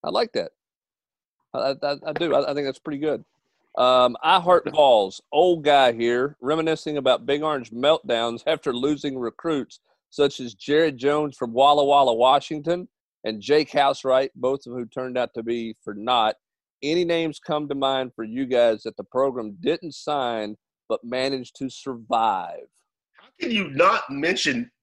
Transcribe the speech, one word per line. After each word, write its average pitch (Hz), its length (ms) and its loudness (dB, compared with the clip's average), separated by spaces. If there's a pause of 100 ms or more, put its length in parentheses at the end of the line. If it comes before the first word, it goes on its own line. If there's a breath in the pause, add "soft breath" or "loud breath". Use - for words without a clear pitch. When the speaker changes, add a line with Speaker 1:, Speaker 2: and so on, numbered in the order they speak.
Speaker 1:
I - 60 -6
like 226 240 -2
that. 90 180 -4 (1000)
I, 135 280 -2
I, 143 140 -4 (120)
I 156 40 -6
do. 147 240 -2
I, 139 160 0
I - 20 -4
think 143 140 -4
that's 131 120 -8
pretty 147 200 -8
good. 147 240 -2 (540)
Um, 127 460 4
I 175 180 4
Heart 175 320 2
Vols, 117 480 4 (100)
old 165 320 4
guy 139 300 4
here, 120 480 0
reminiscing 156 560 -2
about 127 280 0
Big 143 180 -2
Orange 147 280 -4
meltdowns 117 760 0
after 151 280 -2
losing 139 440 -4
recruits 127 640 -6 (300)
such - 320 0
as 120 120 -10
Jared 147 440 0
Jones 143 400 0
from 117 160 -6
Walla 143 320 6
Walla, 139 280 6
Washington, 147 760 2 (340)
and 110 160 -6
Jake 139 320 2
Housewright, 135 640 2
both 135 300 -4
of 123 80 -12
who 123 120 -8
turned 127 320 -8
out 123 180 -4
to 113 80 -8
be 113 380 -6
for 104 120 -12
naught. 110 420 0 (480)
Any 165 220 0
names 165 340 -2
come 151 300 -4
to 139 60 -4
mind 135 400 -2
for 113 100 -10
you 123 220 -6
guys 120 360 2
that 110 140 -10
the 101 60 -12
program 123 580 -4
didn't 151 320 -2
sign 117 640 -4 (320)
but 113 160 -2
managed 131 540 -6
to 135 100 -6
survive? 113 960 -4 (540 soft breath)
Speaker 2:
How - 100 -20 (100)
can 247 120 -4
you 196 180 -2
not 180 400 2
mention 139 600 -2 (120)